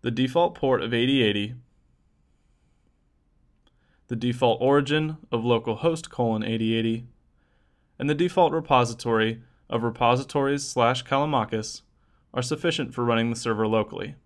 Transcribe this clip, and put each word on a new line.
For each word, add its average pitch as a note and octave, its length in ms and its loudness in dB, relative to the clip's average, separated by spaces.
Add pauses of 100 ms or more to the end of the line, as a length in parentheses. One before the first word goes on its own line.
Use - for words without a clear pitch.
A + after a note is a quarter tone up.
The A#2+ 60 -2
default C3 460 0
port C3 260 2
of A#2 140 -2
eighty B2+ 260 2
eighty, G#2 320 0 (2500)
the B2 80 -6
default A#2+ 440 0
origin C#3+ 580 2 (140)
of A#2 100 -2
localhost A#2 680 0
colon A2+ 340 -2
eighty A2+ 300 -2
eighty, A2+ 320 -2 (960)
and C#3+ 100 -2
the D3+ 60 2
default F3 360 2
repository A#2 920 0 (260)
of A#2 140 -2
repositories B2+ 840 0
slash B2 380 2
Callimachus C3+ 800 -2 (500)
are B2+ 80 -4
sufficient D3+ 540 -4
for B2 80 -2
running A#2 260 2
the A#2 60 -4
server A2 320 -2
locally. G#2+ 480 -2 (100)